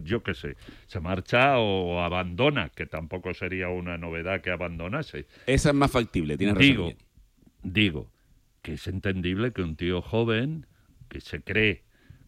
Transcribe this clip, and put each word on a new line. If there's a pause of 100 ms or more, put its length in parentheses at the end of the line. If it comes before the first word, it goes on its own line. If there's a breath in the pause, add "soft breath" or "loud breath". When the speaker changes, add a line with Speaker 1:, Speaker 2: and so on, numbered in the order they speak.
Speaker 1:
yo
qué
sé, (300 loud breath)
se
marcha
o
abandona,
que
tampoco
sería
una
novedad
que
abandonase. (200 soft breath)
Speaker 2:
Esa
es
más
factible,
tienes
razón,
Speaker 1:
Digo,
Speaker 2:
Guille. (640)
Speaker 1:
digo (520)
que
es
entendible
que
un
tío
joven, (420)
que
se
cree, (460 soft breath)